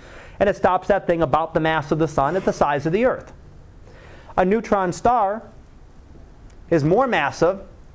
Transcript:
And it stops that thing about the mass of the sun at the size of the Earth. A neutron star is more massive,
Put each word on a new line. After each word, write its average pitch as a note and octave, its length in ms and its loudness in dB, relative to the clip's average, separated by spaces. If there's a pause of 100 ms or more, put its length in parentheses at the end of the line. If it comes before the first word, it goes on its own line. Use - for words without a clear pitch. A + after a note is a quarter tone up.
(400)
And G3+ 100 2
it F#3 60 0
stops F#3 340 0
that G3 180 0
thing E3+ 140 0
about D#3 320 0
the E3 60 0
mass D#3+ 320 0
of D#3+ 80 2
the D#3+ 80 2
sun D3 280 0
at F#3+ 100 -4
the G#3+ 80 2
size D3 320 0
of D#3+ 80 -2
the A3+ 120 2
Earth. - 260 -4 (1080)
A F#3 60 4
neutron G3 480 0
star A3+ 500 0 (1300)
is D#3 140 2
more G#3 240 4
massive, E3+ 540 0 (320)